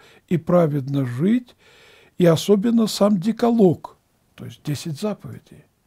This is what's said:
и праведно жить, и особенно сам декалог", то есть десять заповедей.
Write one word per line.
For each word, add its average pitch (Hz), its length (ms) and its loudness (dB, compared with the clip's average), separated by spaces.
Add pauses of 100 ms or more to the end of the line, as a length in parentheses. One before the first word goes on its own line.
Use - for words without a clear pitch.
(280)
и 180 100 -2
праведно 143 680 0
жить, 190 480 -2 (640)
и 175 80 4
особенно 208 580 2
сам 202 340 0
декалог", 226 800 0 (380)
то 120 100 -16
есть 117 180 -20
десять 147 360 -8
заповедей. 151 680 -12 (220)